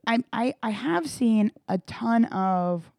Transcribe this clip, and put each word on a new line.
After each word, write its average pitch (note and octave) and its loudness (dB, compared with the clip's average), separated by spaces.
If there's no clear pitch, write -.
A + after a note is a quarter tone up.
I, A#3+ 2
I, A#3+ -2
I A3+ -2
have D4+ -2
seen A3 2
a F#3 0
ton A#3 0
of F3+ -2